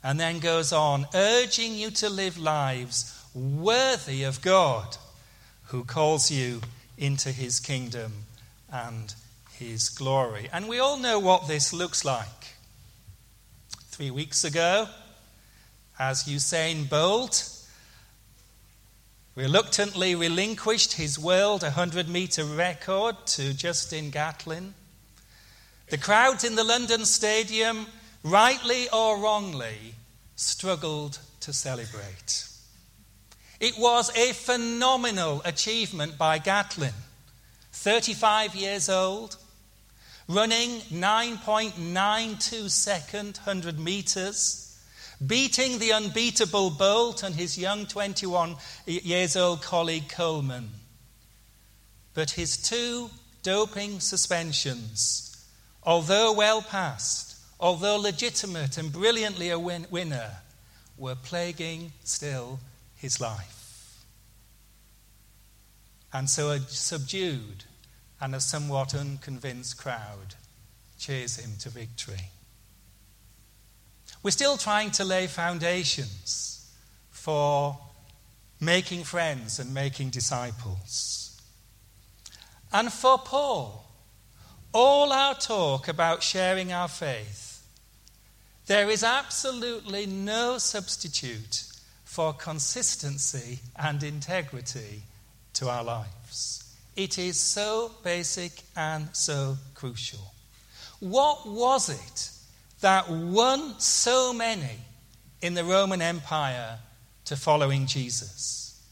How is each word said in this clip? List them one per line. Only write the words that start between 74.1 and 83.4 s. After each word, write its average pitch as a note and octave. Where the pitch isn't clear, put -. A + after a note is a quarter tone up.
We're D4
still C#4
trying G#3+
to G3+
lay F#3
foundations E3+
for D3
making F3
friends C#3+
and C3
making C3+
disciples. A#2+
And A3
for C4
Paul, B3+